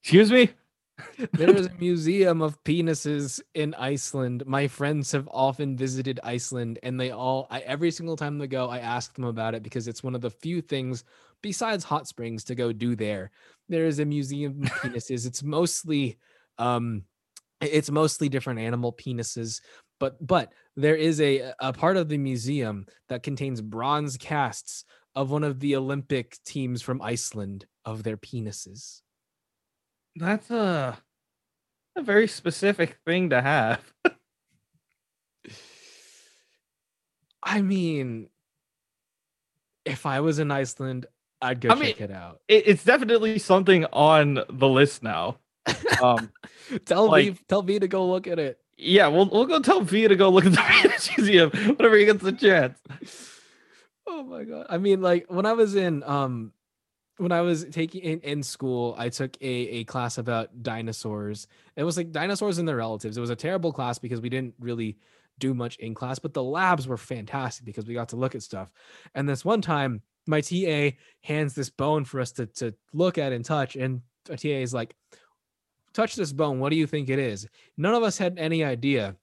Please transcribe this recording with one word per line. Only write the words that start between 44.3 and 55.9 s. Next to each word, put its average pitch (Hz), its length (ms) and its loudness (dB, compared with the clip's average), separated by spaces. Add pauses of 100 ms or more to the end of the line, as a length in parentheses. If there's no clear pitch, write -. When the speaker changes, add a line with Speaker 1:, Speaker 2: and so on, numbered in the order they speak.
Speaker 1:
the 131 200 2
list 135 340 4
now. 98 360 -4 (280)
Speaker 2:
<laughs> - 80 0 (280)
Speaker 1:
Um, 113 300 4 (540)
Speaker 2:
Tell 196 220 4
Speaker 1:
like, 180 260 6
Speaker 2:
V, - 140 -18
tell 196 140 2
V 196 160 0
to 196 80 0
go 185 200 0
look 185 200 -2
at 170 140 -4
it. 135 180 -4 (180)
Speaker 1:
Yeah, 185 300 6
we'll, 175 240 6
we'll 233 160 4
go 320 140 2
tell 381 200 4
V 208 280 4
to 196 80 8
go 190 120 8
look 185 160 8
at 185 80 8
the 165 100 6
<laughs> - 200 6
Penis - 340 2
Museum 190 340 6
whenever 220 460 6
he 208 80 10
gets 208 180 4
the 190 100 0
chance. 175 440 4 (1300)
Speaker 2:
Oh 330 180 -10
my 254 200 -12
God. - 240 -12
I 175 100 -2
mean, 196 220 4
like, 175 280 2
when 180 180 -2
I 226 60 2
was 214 240 4
in, 170 260 0